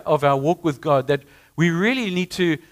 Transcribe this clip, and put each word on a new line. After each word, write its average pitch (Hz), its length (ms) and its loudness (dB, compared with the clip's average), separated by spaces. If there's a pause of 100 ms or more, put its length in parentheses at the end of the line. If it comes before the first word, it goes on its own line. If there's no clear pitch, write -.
of 151 180 0
our 139 140 2
walk 160 280 -2
with 143 160 -2
God 139 260 0
that 139 160 -2 (320)
we 170 140 2
really 202 440 -2
need 180 180 -4
to, 170 260 0 (140)